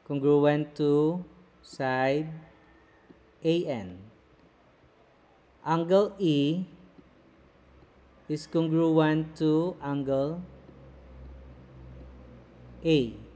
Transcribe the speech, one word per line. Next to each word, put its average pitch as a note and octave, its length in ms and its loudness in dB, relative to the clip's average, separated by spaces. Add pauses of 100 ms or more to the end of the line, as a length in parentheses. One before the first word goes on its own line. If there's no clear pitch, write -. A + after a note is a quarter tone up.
Congruent D3 720 2
to D3+ 480 2 (400)
side C3+ 640 -2 (1200)
A E3 100 2 (140)
N. F#2+ 320 -8 (1600)
Angle E3+ 560 2
E D#3+ 480 0 (1600)
is D3+ 240 -8
congruent D#3+ 880 2
to D#3+ 400 0
angle C#3+ 640 -2 (2500)
A. C#3 320 2 (220)